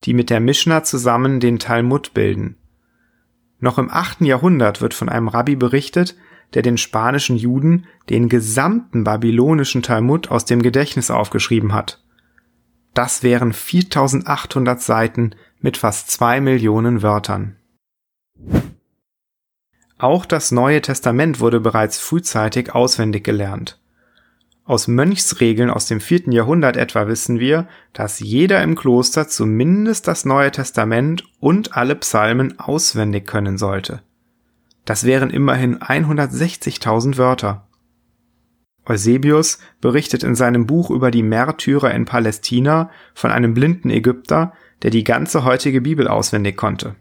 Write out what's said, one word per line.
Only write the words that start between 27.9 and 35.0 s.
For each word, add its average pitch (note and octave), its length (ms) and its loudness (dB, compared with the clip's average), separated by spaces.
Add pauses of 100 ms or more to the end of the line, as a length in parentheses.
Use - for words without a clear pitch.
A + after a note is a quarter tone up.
dass G#2+ 260 -8
jeder D#3 440 2
im D#3+ 120 0
Kloster B2+ 520 2
zumindest E3 800 0
das E3+ 180 -4
Neue C#3 260 2
Testament B2 720 -2 (160)
und F3+ 380 0
alle B2+ 180 0
Psalmen A#2 640 0
auswendig G#2+ 680 -2
können G2 320 -4
sollte. G2 420 -6 (840)
Das G#2+ 200 -4